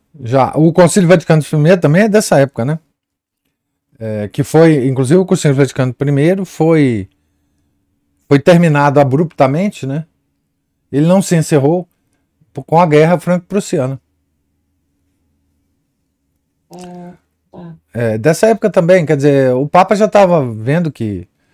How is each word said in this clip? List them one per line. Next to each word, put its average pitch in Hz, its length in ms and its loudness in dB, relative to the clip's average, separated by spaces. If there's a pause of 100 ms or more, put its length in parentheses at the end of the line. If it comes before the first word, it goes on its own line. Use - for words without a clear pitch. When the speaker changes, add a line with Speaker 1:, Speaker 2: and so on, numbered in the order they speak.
(220)
Speaker 1:
já. 123 340 -2
O 160 160 2
Concílio 175 380 2
Vaticano 160 340 2
primeiro 160 380 0
também 160 220 2
é 226 60 0
dessa 196 300 0
época, 131 240 -2
né? 151 160 -6 (1200)
É, 107 300 -8
que - 140 -4
foi, 156 440 2
inclusive 135 320 0
o 190 60 0
Concílio 156 300 0
Vaticano 131 380 -2
primeiro 143 520 -2
foi, 143 640 0 (1200)
foi 143 120 2
terminado 147 600 2
abruptamente, 147 840 -2
né? 143 200 -8 (840)
Ele 143 140 0
não 185 160 2
se - 140 -2
encerrou 160 520 0 (680)
po-, - 100 -14
com - 160 -2
a 180 60 4
Guerra 156 340 4
Franco-Prussiana. 175 840 -4 (2750)
Speaker 2:
É, 180 400 -18 (380)
tá. 170 240 -20 (180)
Speaker 1:
É, 113 240 -4
dessa 156 300 0
época 220 220 0
também, 180 360 2
quer 151 120 -2
dizer, 135 360 2
o 135 140 -2
Papa 190 280 2
já 208 120 0
tava 175 420 2
vendo 135 420 -4
que 101 360 -8 (260)